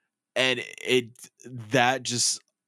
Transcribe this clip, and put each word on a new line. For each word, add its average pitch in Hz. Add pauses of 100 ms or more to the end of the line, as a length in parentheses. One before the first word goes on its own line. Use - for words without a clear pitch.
(360)
and 127 (180)
it, 117 (640)
that 127
just 117 (280)